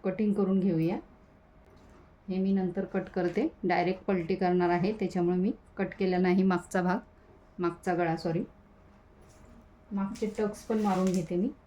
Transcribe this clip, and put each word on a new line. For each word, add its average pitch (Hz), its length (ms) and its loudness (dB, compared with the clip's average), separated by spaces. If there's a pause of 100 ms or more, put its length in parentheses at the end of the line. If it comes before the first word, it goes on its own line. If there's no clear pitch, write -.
कटिंग 202 300 0
करून 190 260 2
घेऊया. 180 380 2 (1300)
हे 185 100 -2
मी 190 140 2
नंतर 185 320 0
कट 185 240 -6
करते, 185 380 0 (180)
डायरेक्ट 175 400 0
पलटी 190 300 -2
करणार 180 360 2
आहे, 180 220 2
त्याच्यामुळे 180 440 0
मी 196 160 0 (240)
कट 185 220 -4
केला 185 200 0
नाही 185 240 4
मागचा 185 400 2
भाग, 180 160 0 (600)
मागचा 175 360 -2
गळा, 165 220 0
सॉरी, 165 260 -2 (1500)
मागचे 202 460 -4
टक्स 208 260 -4
पण 220 160 0
मारून 190 260 2
घेते 180 300 0
मी. 220 140 0 (160)